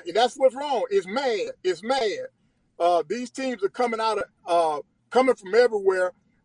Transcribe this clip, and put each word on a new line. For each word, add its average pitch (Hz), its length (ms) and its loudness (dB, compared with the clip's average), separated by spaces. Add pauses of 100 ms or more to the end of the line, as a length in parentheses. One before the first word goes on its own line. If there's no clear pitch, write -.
(140)
that's 233 220 2
what's 262 200 2
wrong. 269 360 -2
It's 196 160 0
mad. 214 440 -2 (120)
It's 180 200 -4
mad. 220 440 -2 (520)
Uh, 170 280 2
these 240 240 -8
teams 262 320 -6
are 196 60 -2
coming 233 300 -2
out 220 200 -2
of, 190 60 -6 (200)
uh, 160 360 0 (280)
coming 254 260 4
from 190 200 -6
everywhere. 190 580 2 (320)